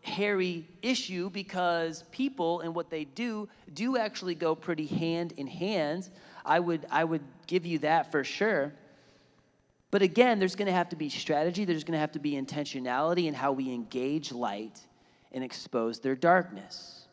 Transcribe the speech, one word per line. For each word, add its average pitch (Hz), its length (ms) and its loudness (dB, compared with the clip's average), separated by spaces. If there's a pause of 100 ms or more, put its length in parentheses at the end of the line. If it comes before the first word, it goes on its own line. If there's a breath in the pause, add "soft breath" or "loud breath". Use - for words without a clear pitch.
hairy 185 640 -2 (140)
issue, 196 480 -2
because 175 840 -2
people 175 500 0
and 165 120 -4
what 165 160 -4
they 156 160 -4
do 214 420 -4 (260 loud breath)
do 247 240 0
actually 202 380 -2
go 160 200 2
pretty 160 320 -4
hand 165 460 0
in 139 120 -6
hand. 170 640 -2 (360 loud breath)
I 156 140 6
would, 170 300 0
I 156 140 4
would 160 180 0 (260)
give 175 180 2
you 165 140 0
that 151 320 2
for 143 120 2
sure. 147 500 2 (1160 soft breath)
But 202 100 4
again, 220 380 6
there's 185 160 2
gonna 196 160 0
have 175 180 2
to 165 60 -6
be 151 140 -4
strategy, 165 560 0
there's 160 180 0
gonna 165 160 -2
have 151 120 0
to 156 80 -6
be 143 140 -2
intentionality 139 920 0
in 151 80 0
how 139 180 0
we 131 220 -2
engage 131 580 -2
light 110 480 -6 (520 soft breath)
and 131 120 -6
expose 117 560 -2
their 135 160 0
darkness. - 960 0